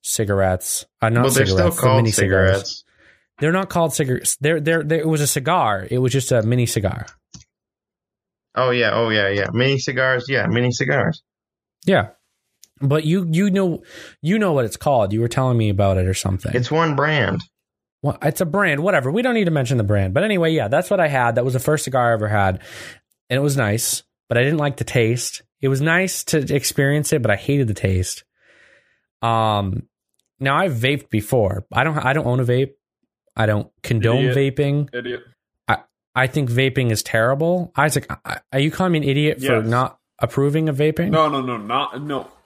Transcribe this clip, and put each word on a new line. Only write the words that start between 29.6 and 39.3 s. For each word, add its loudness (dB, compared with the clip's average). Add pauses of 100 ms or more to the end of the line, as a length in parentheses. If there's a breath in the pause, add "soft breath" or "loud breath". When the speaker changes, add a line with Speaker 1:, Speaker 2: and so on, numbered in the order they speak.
Speaker 1:
now 0
I've 0
vaped -2
before. 0
I 2
don't, -2
I 0
don't -2
own 0
a 0
vape. 0 (640)
I 0
don't -2 (140)
condone 2
Speaker 3:
Idiot. 0
Speaker 1:
vaping. -2
Speaker 3:
Idiot. -8 (440)
Speaker 1:
I, 0 (360)
I 2
think -2
vaping 0
is -2
terrible. 0
Isaac, 0 (180)
I, -8 (120)
are -2
you 0
calling -2
me 2
an -2
idiot 0